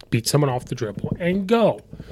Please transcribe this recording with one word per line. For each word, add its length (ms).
beat 180
someone 220
off 160
the 100
dribble 460
and 260
go. 340